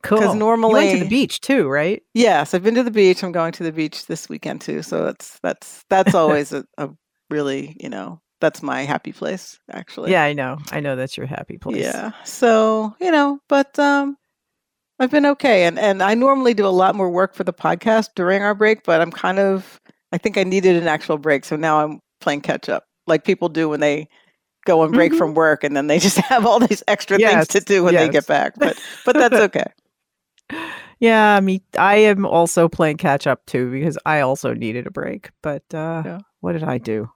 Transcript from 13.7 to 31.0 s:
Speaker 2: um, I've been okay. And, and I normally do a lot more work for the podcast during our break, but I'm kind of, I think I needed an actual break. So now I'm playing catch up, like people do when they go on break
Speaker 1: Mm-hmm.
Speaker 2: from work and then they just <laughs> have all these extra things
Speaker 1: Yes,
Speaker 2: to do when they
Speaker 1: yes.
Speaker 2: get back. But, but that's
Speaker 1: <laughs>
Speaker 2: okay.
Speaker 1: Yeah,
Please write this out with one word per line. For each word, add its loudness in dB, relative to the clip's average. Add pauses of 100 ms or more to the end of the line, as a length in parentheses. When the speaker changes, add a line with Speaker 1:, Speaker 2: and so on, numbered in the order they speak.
Speaker 2:
um, 0 (840)
I've 0
been 4
okay. 4
And, 0
and 2
I 2
normally 2
do 0
a 2
lot 2
more -2
work 0
for -8
the -4
podcast 0
during 0
our 0
break, 0
but 2
I'm -2
kind -2
of, -2 (320)
I -4
think -2
I 2
needed 4
an 0
actual -2
break. -2
So -6
now 2
I'm -6 (200)
playing -4
catch -6
up, -4 (240)
like 2
people -2
do -2
when -4
they -2 (560)
go 4
on 2
break 4
Speaker 1:
Mm-hmm. 2
Speaker 2:
from 0
work 2
and -2
then -2
they 2
just 2
<laughs> -2
have 2
all 4
these 0
extra 0
things 4
Speaker 1:
Yes, 2
Speaker 2:
to 0
do 2
when 4
they 4
Speaker 1:
yes. -2
Speaker 2:
get 0
back. -2
But, 0 (280)
but 2
that's 4
Speaker 1:
<laughs> -
Speaker 2:
okay. 0 (1300)
Speaker 1:
Yeah, 4